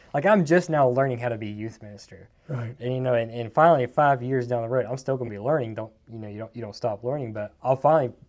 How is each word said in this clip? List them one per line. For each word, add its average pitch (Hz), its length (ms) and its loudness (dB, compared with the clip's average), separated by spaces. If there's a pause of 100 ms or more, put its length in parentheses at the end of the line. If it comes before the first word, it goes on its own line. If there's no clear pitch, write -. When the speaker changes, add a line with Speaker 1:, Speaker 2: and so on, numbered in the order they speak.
(140)
Speaker 1:
like, 143 120 0
I'm 202 180 6
just 175 260 4
now 143 200 4
learning 127 300 0
how 120 100 -4
to 117 80 -4
be 107 100 -8
youth 107 340 -10
minister. 101 460 -20 (220)
Speaker 2:
Right. 120 320 -8
Speaker 1:
And, 127 120 -2
you 127 60 -2
know, 127 140 0
and, 113 180 0
and 117 220 -8
finally 156 340 6
five 139 340 2
years 123 260 -2
down 120 160 -2
the 113 60 -6
road, 127 160 0
I'm 127 120 -6
still 135 180 -4
gonna 123 140 -6
be 101 100 -10
learning. 117 360 -2
Don't, 110 180 -10 (180)
you 113 80 -14
know, 107 80 -12
you 104 120 -12
don't, 110 160 -14
you 120 60 -12
don't 107 140 -12
stop 113 300 -4
learning, 127 260 -6
but 107 220 -8 (100)
I'll 131 140 2
finally 143 340 2 (160)